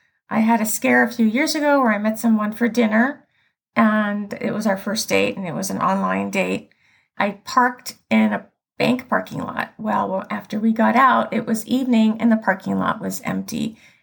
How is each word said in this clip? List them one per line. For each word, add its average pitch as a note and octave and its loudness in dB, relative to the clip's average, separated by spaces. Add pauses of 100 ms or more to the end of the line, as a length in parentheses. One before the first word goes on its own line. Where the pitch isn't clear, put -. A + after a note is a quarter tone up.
(300)
I A3 0
had A3+ 4
a A3 0
scare B3 2
a A#3+ 0
few A3+ 0
years C#4 0
ago C#4+ 2
where A#3 2
I G3+ 0
met A3 -2
someone G#3+ 0
for A#3+ -2
dinner, A#3 0 (480)
and G#3 0
it - -4
was A3 -6
our G3 0
first G3+ -6
date, G3 0
and G3 -8
it E3 -8
was F#3+ -6
an F#3+ -6
online G3 0
date. F#3+ -4 (480)
I G3+ -2
parked - 0 (140)
in A3 4
a - -6 (300)
bank B3 0
parking - -2
lot. - -8
Well, G3+ -4
after G#3 -8
we A3+ 2
got A3 2
out, A#3 4
it A3+ -4
was - -2
evening, A3+ 2
and A#3 4
the A3 4
parking G3 -2
lot F3+ -2
was F#3+ -8
empty, - -6 (240)